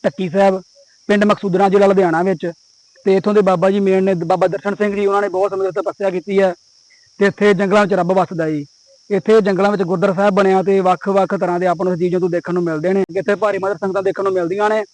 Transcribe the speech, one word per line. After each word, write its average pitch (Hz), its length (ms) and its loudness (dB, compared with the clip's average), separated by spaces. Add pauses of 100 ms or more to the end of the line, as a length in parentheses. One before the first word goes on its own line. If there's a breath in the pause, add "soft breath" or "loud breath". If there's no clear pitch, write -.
ਢੱਕੀ 185 240 -4
ਸਾਹਿਬ, 190 320 2 (460 soft breath)
ਪਿੰਡ 208 160 2
ਮਕਸੂਦਨਾ, 196 460 0
ਜ਼ਿਲ੍ਹਾ 196 180 4
ਲੁਧਿਆਣਾ 185 360 2
ਵਿੱਚ। 185 280 -4 (540)
ਤੇ 190 100 4
ਇੱਥੋਂ 208 180 0
ਦੇ 208 80 4
ਬਾਬਾ 185 300 2
ਜੀ 202 80 0
ਮੇਨ 190 240 2
ਨੇ, 196 100 2
ਬਾਬਾ 175 340 0
ਦਰਸ਼ਨ 196 280 -6
ਸਿੰਘ 208 200 -2
ਜੀ, 202 100 0
ਉਹਨਾਂ 196 160 0
ਨੇ 202 80 -2
ਬਹੁਤ 190 220 0
ਸਮੇਂ 190 200 -2
ਤੋਂ 196 120 -4
ਤਪੱਸਿਆ 196 260 -4
ਕੀਤੀ 190 320 -2
ਹੈ 185 120 2 (680 soft breath)
ਤੇ 202 60 2
ਇੱਥੇ 202 280 2
ਜੰਗਲਾਂ 196 280 0
ਵਿੱਚ 196 120 0
ਰੱਬ 180 200 0
ਵੱਸਦਾ 165 360 -2
ਜੀ। 151 160 -6 (440)
ਇੱਥੇ 214 320 2
ਜੰਗਲਾਂ 196 300 0
ਵਿੱਚ 196 120 0
ਗੁਰਦੁਆਰਾ 180 300 -2
ਸਾਹਿਬ 202 200 0
ਬਣਿਆ 190 300 2
ਤੇ 196 160 2
ਵੱਖ-ਵੱਖ 190 560 0
ਤਰ੍ਹਾਂ 175 240 -2
ਦੇ 185 80 0
ਆਪਾਂ 175 180 -2
ਨੂੰ 185 120 -2
ਜੀਵ 180 140 -2
ਜੰਤੂ 180 160 0
ਦੇਖਣ 175 260 -4
ਨੂੰ 180 100 0
ਮਿਲਦੇ 165 300 -2
ਨੇ। 196 80 2
ਇੱਥੇ 190 340 -2
ਭਾਰੀ 202 220 -2
ਮਾਤਰਾ 190 200 -4
ਸੰਗਤਾਂ 196 260 -4
ਦੇਖਣ 196 200 -2
ਨੂੰ 196 100 0
ਮਿਲਦੀਆਂ 185 360 -2
ਨੇ 214 140 -2 (100)